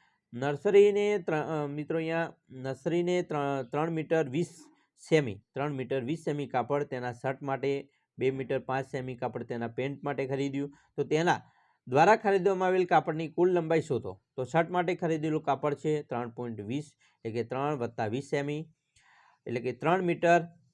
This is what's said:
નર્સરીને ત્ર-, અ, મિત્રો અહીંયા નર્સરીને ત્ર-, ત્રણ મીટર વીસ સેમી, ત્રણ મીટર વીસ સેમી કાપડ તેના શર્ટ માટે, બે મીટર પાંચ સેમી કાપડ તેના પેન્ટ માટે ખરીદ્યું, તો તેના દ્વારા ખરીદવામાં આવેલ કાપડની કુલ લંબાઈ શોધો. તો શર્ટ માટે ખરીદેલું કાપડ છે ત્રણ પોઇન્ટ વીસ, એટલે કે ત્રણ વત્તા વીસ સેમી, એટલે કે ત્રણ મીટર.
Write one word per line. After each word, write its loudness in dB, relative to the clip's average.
નર્સરીને 4
ત્ર-, -2
અ, -2
મિત્રો -4
અહીંયા -2
નર્સરીને -2
ત્ર-, -2
ત્રણ -2
મીટર 0
વીસ -4
સેમી, 2
ત્રણ -4
મીટર -2
વીસ -6
સેમી -4
કાપડ 0
તેના -6
શર્ટ -4
માટે, -4
બે 2
મીટર -2
પાંચ -4
સેમી -6
કાપડ -6
તેના -6
પેન્ટ -6
માટે -4
ખરીદ્યું, -4
તો -2
તેના 0
દ્વારા 6
ખરીદવામાં 2
આવેલ 4
કાપડની 2
કુલ 4
લંબાઈ 2
શોધો. -4
તો -4
શર્ટ 0
માટે 0
ખરીદેલું -2
કાપડ 0
છે -2
ત્રણ -6
પોઇન્ટ -8
વીસ, -6
એટલે -6
કે -2
ત્રણ -2
વત્તા -4
વીસ -4
સેમી, -4
એટલે -4
કે -4
ત્રણ 0
મીટર. 4